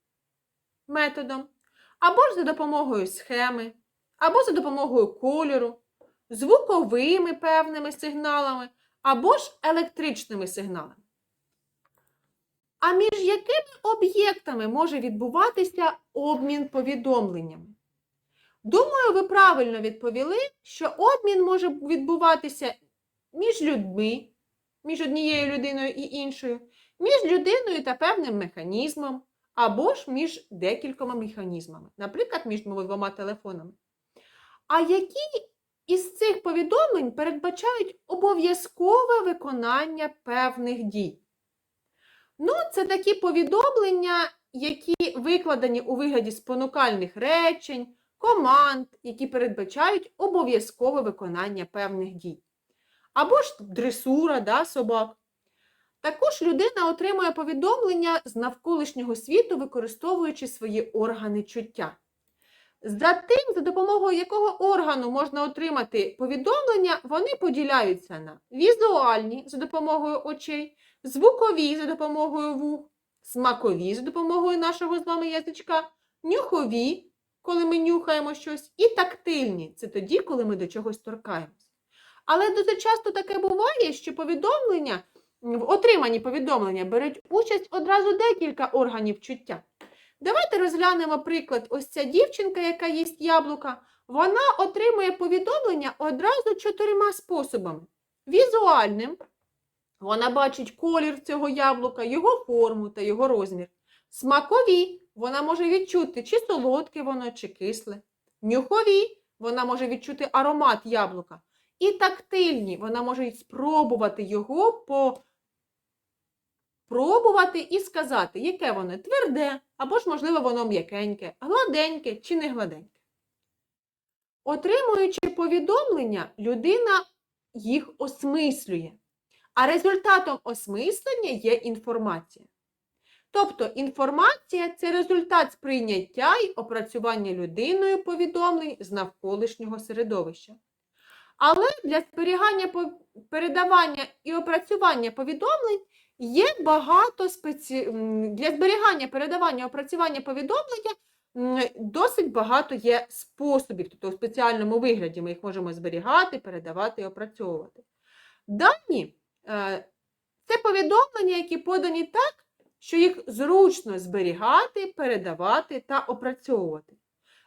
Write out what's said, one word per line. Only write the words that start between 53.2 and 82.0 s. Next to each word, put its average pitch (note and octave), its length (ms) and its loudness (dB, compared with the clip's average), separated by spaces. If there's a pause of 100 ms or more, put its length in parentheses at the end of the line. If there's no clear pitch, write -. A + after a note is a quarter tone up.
ж - 180 -8
дресура, B3+ 800 0
да, A3+ 240 2
собак. A3+ 520 -2 (840)
Також B4 420 -2
людина F4 460 2
отримує F#4 420 0
повідомлення E4+ 920 0
з A3+ 120 -12
навколишнього B3 800 -4
світу, F4+ 400 0
використовуючи C4+ 920 -4
свої A3 340 -6
органи G#3+ 600 -4
чуття. A3 540 -10 (880)
За A3 300 2
тим, A#4+ 420 2
за F4 60 -2
допомогою F#4 580 2
якого G4 520 0
органу D4+ 400 0
можна C#4+ 320 -2
отримати C#4 760 -2
повідомлення, F#4 840 2
вони F4 380 -2
поділяються B3+ 800 0
на D#3 220 -18 (120)
візуальні C4+ 920 4
за C#4 100 -14
допомогою D4+ 680 -2
очей, D4+ 520 -8 (280)
звукові D#4 720 4
за D4+ 100 -6
допомогою D4+ 680 -4
вух, D4 360 -6 (320)
смакові A#3+ 720 -2
за B3 80 -8
допомогою E4+ 560 -2
нашого E4+ 400 -2
з E4+ 80 -10
вами E4 220 -2
язичка, D#4+ 640 -4 (320)
нюхові, D#4+ 920 -2 (300)
коли E4+ 220 0
ми E4 140 0
нюхаємо D#4+ 560 0
щось, - 420 -14
і A4 120 6
тактильні, C#4+ 880 -4
це A3+ 100 -12
тоді, G#3 320 -2
коли B3+ 260 -4
ми G#3 120 -2
до F3+ 100 -6
чогось G#3+ 320 -8
торкаємось. G3+ 720 -12 (560)